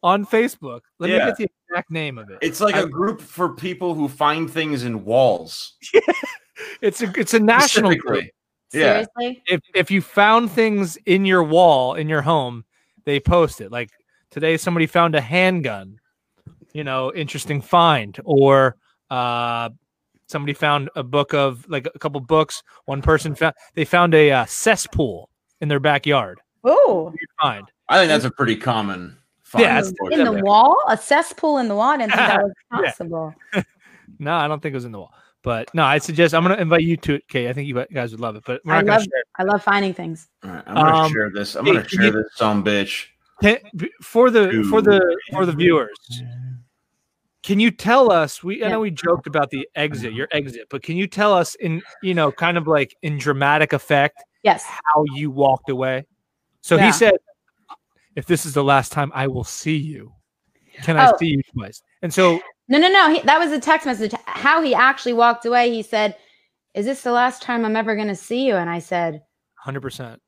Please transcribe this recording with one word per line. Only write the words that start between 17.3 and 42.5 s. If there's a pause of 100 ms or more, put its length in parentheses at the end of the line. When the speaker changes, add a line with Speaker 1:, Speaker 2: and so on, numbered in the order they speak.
Speaker 1:
find.
Or, (340)
uh, (580)
somebody
found
a
book
of,
like,
a
couple
books. (240)
One
person
found, (180)
they
found
a,
uh,
cesspool (320)
in
their
backyard. (260)
Speaker 3:
Ooh.
Speaker 1:
Weird (120)
find. (220)
Speaker 2:
I
think
that's
a
pretty
common (260)
find,
Speaker 1:
Yeah,
it's
Speaker 3:
In
the
Speaker 2:
unfortunately.
Speaker 3:
wall? (120)
A
cesspool
in
the
wall?
I
didn't
think
that
was
Speaker 1:
<laughs>
Yeah. (100)
Speaker 3:
possible. (200)
Speaker 1:
<laughs> (580)
No,
I
don't
think
it
was
in
the
wall. (300)
But
no,
I
suggest,
I'm
gonna
invite
you
to
it,
Kay.
I
think
you
guys
would
love
it.
But
we're
Speaker 3:
I
Speaker 1:
not
gonna
Speaker 3:
love,
Speaker 1:
share
it. (100)
Speaker 3:
I
love
finding
things. (160)
Speaker 2:
All
right,
I'm
gonna
Speaker 1:
Um,
Speaker 2:
share
this.
I'm
Speaker 1:
hey,
Speaker 2:
gonna
Speaker 1:
can (100)
Speaker 2:
share
Speaker 1:
you
Speaker 2:
this (100)
sumbitch. (360)